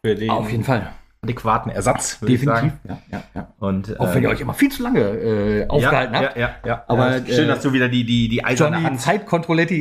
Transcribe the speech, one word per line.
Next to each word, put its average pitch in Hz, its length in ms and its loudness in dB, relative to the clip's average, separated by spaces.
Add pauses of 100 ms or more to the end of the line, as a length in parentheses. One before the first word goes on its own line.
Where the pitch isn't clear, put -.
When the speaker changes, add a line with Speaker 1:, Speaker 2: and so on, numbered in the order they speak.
Speaker 1:
für 110 100 2
den 110 160 -2
Speaker 2:
Auf 110 200 0
jeden 113 140 -2
Fall. 110 260 0 (320)
Speaker 1:
adäquaten 113 500 -2
Ersatz, - 500 -2
würde 123 120 4
ich 120 60 2
Speaker 2:
Definitiv. 127 320 2 (120)
Speaker 1:
sagen. 92 160 -12 (100)
Speaker 2:
Ja, 101 80 -10
ja, 95 40 -12 (120)
ja. - 240 -12
Speaker 1:
Und, 98 400 -4
Speaker 2:
Auch - 160 0
wenn 127 80 4
Speaker 1:
äh, 117 40 2
Speaker 2:
ihr 110 40 2
euch 110 100 -2
immer 127 140 -6
viel 277 160 4
zu 262 140 -8
lange, 240 160 2
äh, 107 640 0
Speaker 1:
ja, - 60 -2
Speaker 2:
aufgehalten 131 460 2
habt. 139 220 0
Speaker 1:
ja, 120 40 -6
ja, 120 140 -2 (100)
ja. 117 220 -4
Speaker 2:
Aber, 127 320 2
Speaker 1:
Ja, 123 80 -6
schön, - 180 2
Speaker 2:
äh, - 40 2
Speaker 1:
dass 131 140 0
du 139 100 2
wieder 127 160 2
die, 123 160 2
die, 117 240 2
die 113 160 -2
eiserne 151 320 2
Speaker 2:
Johnny 165 100 0
Speaker 1:
Hand 135 140 -2
Speaker 2:
Zeitkontrolletti 165 800 0